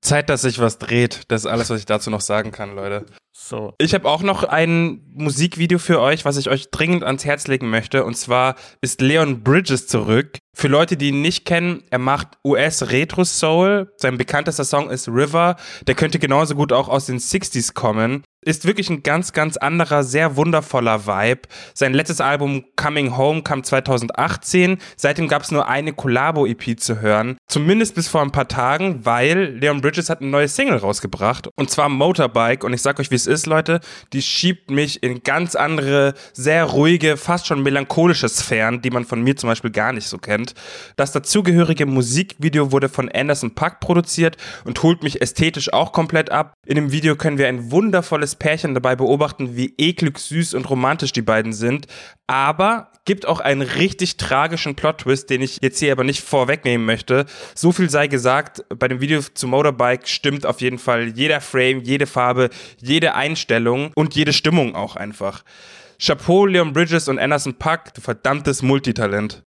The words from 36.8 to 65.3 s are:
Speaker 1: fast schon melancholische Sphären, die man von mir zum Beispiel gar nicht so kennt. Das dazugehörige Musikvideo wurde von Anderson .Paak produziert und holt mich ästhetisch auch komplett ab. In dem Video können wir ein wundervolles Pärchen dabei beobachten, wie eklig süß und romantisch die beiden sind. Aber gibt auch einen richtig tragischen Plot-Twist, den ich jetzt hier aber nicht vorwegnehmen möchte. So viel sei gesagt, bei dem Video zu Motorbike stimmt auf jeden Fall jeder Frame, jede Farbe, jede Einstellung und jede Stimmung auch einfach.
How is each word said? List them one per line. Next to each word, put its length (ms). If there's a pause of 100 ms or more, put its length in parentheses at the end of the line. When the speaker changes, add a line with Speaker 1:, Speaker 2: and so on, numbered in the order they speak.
Speaker 1:
fast 300
schon 160
melancholische 640
Sphären, 540
die 80
man 140
von 180
mir 120
zum 140
Beispiel 220
gar 200
nicht 160
so 120
kennt. 340 (420)
Das 160
dazugehörige 760
Musikvideo 840
wurde 180
von 200
Anderson 460
.Paak 240
produziert 580 (260)
und 200
holt 180
mich 220
ästhetisch 500
auch 180
komplett 380
ab. 240 (140)
In 80
dem 160
Video 240
können 240
wir 80
ein 240
wundervolles 640
Pärchen 400
dabei 200
beobachten, 600
wie 220
eklig 420
süß 340
und 160
romantisch 440
die 100
beiden 300
sind. 340 (400)
Aber 640 (140)
gibt 220
auch 120
einen 240
richtig 540
tragischen 580
Plot-Twist, 560
den 100
ich 220
jetzt 160
hier 120
aber 120
nicht 180
vorwegnehmen 640
möchte. 400 (300)
So 160
viel 180
sei 180
gesagt, 580 (120)
bei 100
dem 140
Video 200
zu 260
Motorbike 600
stimmt 380
auf 160
jeden 180
Fall 280
jeder 340
Frame, 400
jede 240
Farbe, 440 (300)
jede 360
Einstellung 800
und 180
jede 200
Stimmung 420
auch 200
einfach. 480 (560)